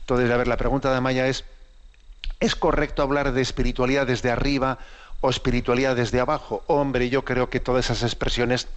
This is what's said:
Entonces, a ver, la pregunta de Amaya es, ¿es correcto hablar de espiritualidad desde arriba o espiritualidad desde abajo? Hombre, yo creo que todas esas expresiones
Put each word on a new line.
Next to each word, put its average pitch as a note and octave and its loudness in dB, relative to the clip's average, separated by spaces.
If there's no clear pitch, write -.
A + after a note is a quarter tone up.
Entonces, B2 2
a A#2+ 4
ver, A#2+ 2
la A#2+ 0
pregunta C3 0
de C3 2
Amaya C3 0
es, C3 -2
¿es - 0
correcto D3 0
hablar C#3 0
de C3 2
espiritualidad B2+ 0
desde B2 0
arriba C3 0
o C3+ 2
espiritualidad B2 0
desde A#2+ 0
abajo? B2 -2
Hombre, C3+ 2
yo C3 0
creo B2+ 0
que B2+ -2
todas B2+ 0
esas A#2+ -2
expresiones A#2+ 0